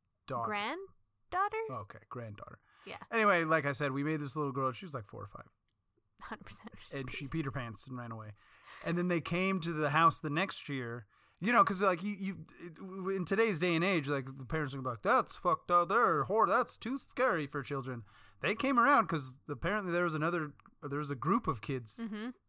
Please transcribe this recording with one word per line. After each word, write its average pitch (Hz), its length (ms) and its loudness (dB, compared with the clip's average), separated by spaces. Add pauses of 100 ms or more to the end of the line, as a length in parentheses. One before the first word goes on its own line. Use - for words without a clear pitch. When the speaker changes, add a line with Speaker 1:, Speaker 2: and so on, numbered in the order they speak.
(280)
Speaker 1:
Daughter. 117 180 -4
Speaker 2:
granddaughter? 370 1400 -4
Speaker 1:
Okay, - 160 -16 (120)
granddaughter. 117 480 -12 (280)
Speaker 2:
Yeah. - 100 -12 (160)
Speaker 1:
Anyway, 208 320 6
like 156 220 4
I 143 60 2
said, 143 180 0
we 139 140 -2
made 156 160 0
this 143 160 -6
little 143 160 0
girl. 131 200 0
She 151 140 -10
was, 147 80 -12
like, 113 140 -8
four 107 160 -12
or 101 40 -12
five. - 180 -16 (760)
Speaker 2:
Hundred - 240 -12
percent. - 240 -12 (220)
Speaker 1:
And 135 200 -6
she 143 160 -6
peed 156 160 -2
her 135 60 -4
pants 120 360 -6
and 131 120 -10
ran 120 120 -8
away. 110 180 -10 (560)
And 165 120 0
then 175 120 2
they 175 120 2
came 190 400 0
to 165 120 -4
the 151 180 0
house 160 280 6
the 156 120 -4
next 175 380 -2
year. 123 360 -6 (360)
You 208 120 0
know, 226 100 8
'cause, 190 200 2
like, 180 200 4
you, 208 160 -4
you, 190 180 -4 (280)
it, 170 120 -14
w-, 185 340 -6
in 190 160 0
today's 208 320 4
day 175 160 2
and 165 100 4
age, 170 240 2
like, 139 160 0 (140)
the 131 80 -12
parents 147 260 -2
are 139 60 -6
gonna 131 100 -4
be - 40 -2
like, 110 100 -8
"That's 226 340 2
fucked 175 340 0
up. 175 200 4
They're 190 340 4
hor-, 202 240 4
that's 226 300 0
too 262 200 -4 (120)
scary 196 360 2
for 143 160 -6
children." 127 420 -6 (360)
They 202 140 0
came 262 260 2
around 240 280 6
'cause 135 260 -2 (120)
apparently 180 460 -2
there 175 120 4
was 165 100 0
another, 156 400 0 (280)
there 143 160 -4
was 147 120 -4
a 143 40 -2
group 170 320 2
of 135 140 0
kids, 123 400 -6
Speaker 2:
Mm-hmm, 220 300 -6 (180)